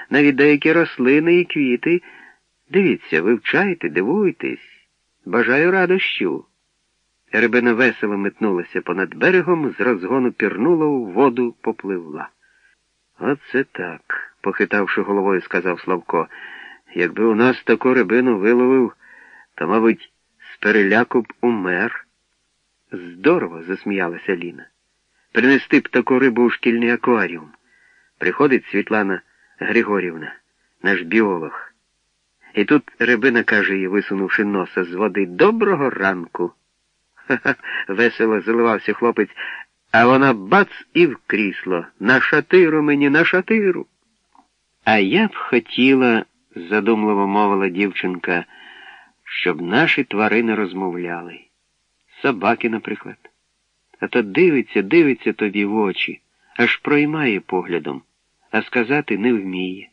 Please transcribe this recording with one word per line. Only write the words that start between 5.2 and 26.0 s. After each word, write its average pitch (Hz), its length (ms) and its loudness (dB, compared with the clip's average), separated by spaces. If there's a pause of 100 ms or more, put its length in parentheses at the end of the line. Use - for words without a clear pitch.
Бажаю 120 460 2
радощу». 180 760 0 (840)
Рибина 117 420 2
весело 107 440 0
метнулася 98 640 -4
понад 90 340 -4
берегом, 160 640 0
з - 40 -8
розгону 117 500 0
пірнула 117 540 0
у 139 200 -2
воду, 120 560 0
попливла. 90 680 -8 (920)
«Оце 131 440 -4
так», — - 800 -10
похитавши 101 600 -2
головою, 98 400 -2
сказав 87 380 -4
Славко. 85 480 -4 (640)
«Якби 87 320 -2
у 113 100 2
нас 123 280 2
таку 123 300 2
рибину 120 460 2
виловив, 120 540 2 (640)
то, 78 120 -6
мабуть, 110 460 0 (400)
з - 40 -20
переляку 107 640 2
б - 200 -16
умер». 92 640 -2 (840)
«Здорово», — 90 760 -2
засміялася 92 680 -4
Ліна. 85 320 -12 (640)
«Принести 127 480 2
б - 100 -2
таку 127 300 0